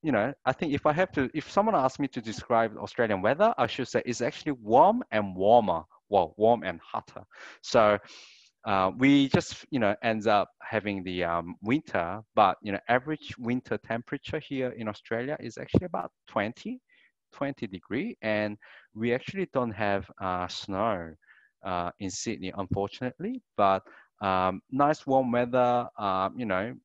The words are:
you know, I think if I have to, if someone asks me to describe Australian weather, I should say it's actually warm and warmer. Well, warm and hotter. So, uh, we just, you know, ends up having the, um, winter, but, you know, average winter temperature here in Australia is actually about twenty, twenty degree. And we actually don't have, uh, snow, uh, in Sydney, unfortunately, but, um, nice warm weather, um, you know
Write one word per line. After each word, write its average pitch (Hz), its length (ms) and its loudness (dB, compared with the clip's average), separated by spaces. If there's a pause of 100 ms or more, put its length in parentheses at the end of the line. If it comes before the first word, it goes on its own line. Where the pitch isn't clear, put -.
you 156 100 0
know, 117 200 0 (120)
I 131 80 0
think 151 200 -2
if 143 140 0
I 151 60 4
have 175 200 0
to, 131 220 0
if 147 160 -8
someone 208 240 2
asks 135 240 2
me 143 100 -2
to - 120 -8
describe 110 560 0
Australian 104 460 -2
weather, 156 360 2
I 123 80 2
should - 220 -6
say 120 180 -2
it's 123 140 -4
actually 120 320 -4
warm 135 580 4
and 101 240 -2
warmer. 95 480 4 (260)
Well, 90 280 2
warm 110 260 4
and 85 180 -6
hotter. - 440 -12 (380)
So, 104 360 6 (640)
uh, 95 320 2
we 139 320 6
just, - 420 -2
you 135 80 -2
know, 104 240 2
ends 110 240 0
up 104 220 4 (120)
having 101 420 -4
the, 90 220 -2
um, 85 380 -2
winter, 104 580 -2 (140)
but, 98 280 4
you 107 100 -6
know, 98 60 -2 (100)
average 131 500 -2
winter 120 400 -4
temperature 131 640 -8
here 131 300 -6
in 113 180 -8
Australia 117 520 -6
is 117 180 -12
actually - 280 0
about - 240 -6 (180)
twenty, 208 520 -4 (520)
twenty 139 340 -8
degree. 117 560 -8
And 107 340 -2 (380)
we 117 180 0
actually 180 400 -4
don't 123 200 0
have, 98 360 -2 (120)
uh, 90 280 -2
snow, 95 680 -4 (500)
uh, 87 260 -4 (100)
in 95 100 -6
Sydney, 92 460 -8
unfortunately, 123 840 -6 (140)
but, 98 260 4 (380)
um, 92 400 0 (100)
nice 147 360 0
warm 131 260 2
weather, 123 560 2 (100)
um, 95 400 -2
you 123 80 -4
know 101 280 -2 (100)